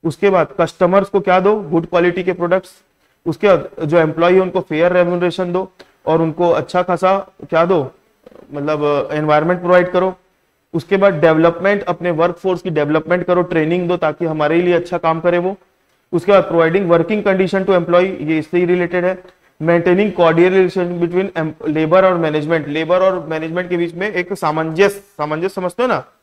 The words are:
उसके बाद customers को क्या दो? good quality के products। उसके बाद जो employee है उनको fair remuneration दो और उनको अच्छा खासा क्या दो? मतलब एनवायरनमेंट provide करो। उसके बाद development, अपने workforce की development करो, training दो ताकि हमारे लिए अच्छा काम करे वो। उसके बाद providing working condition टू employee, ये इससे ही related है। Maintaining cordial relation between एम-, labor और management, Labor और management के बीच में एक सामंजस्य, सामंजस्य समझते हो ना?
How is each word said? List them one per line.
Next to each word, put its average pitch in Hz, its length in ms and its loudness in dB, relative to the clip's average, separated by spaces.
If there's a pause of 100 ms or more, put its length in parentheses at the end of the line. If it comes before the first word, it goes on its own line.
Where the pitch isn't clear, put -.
उसके 175 260 0
बाद 175 180 2 (140)
customers 190 480 2
को 196 100 0
क्या 185 200 2
दो? 208 220 2
good 165 260 -2
quality 175 360 0
के 180 100 -2
products। 180 380 -2 (540)
उसके 170 220 -2
बाद 170 220 2 (160)
जो 156 120 2
employee 165 360 2
है 190 60 6
उनको 185 220 -2
fair 165 320 0
remuneration 175 600 -2
दो 190 180 -4 (340)
और 165 160 0
उनको 165 280 0
अच्छा 170 320 0
खासा 185 360 0 (320)
क्या 165 160 2
दो? 165 260 -2 (600)
मतलब 147 600 -2
एनवायरनमेंट 151 480 0
provide 180 320 2
करो। 185 260 0 (560)
उसके 190 240 -2
बाद 190 160 4
development, 170 680 2
अपने 175 280 -4
workforce 175 500 -2
की 185 80 -6
development 156 560 -2
करो, 180 160 2
training 170 460 -2
दो 175 100 -2
ताकि 160 280 -4
हमारे 156 360 0
लिए 175 120 2
अच्छा 175 240 -2
काम 165 220 -2
करे 175 180 0
वो। 185 200 -4 (540)
उसके 175 200 0
बाद 190 120 6
providing 165 460 0
working 170 340 2
condition 190 400 0
टू 190 100 0
employee, 175 320 2
ये 160 340 -4
इससे 156 180 -4
ही 175 80 2
related 175 400 0
है। - 360 -6 (200)
Maintaining 175 500 2
cordial 170 420 2
relation 175 460 0
between 175 380 -2
एम-, 156 300 -6
labor 156 380 2
और 185 80 4
management, 156 540 -2
Labor 160 320 -2
और 185 280 0
management 160 420 -6
के 180 80 -2
बीच 170 160 -4
में 190 200 -6
एक 180 200 -6
सामंजस्य, 160 560 -2
सामंजस्य 165 680 -8
समझते 180 280 -6
हो 254 60 0
ना? 147 160 -4 (180)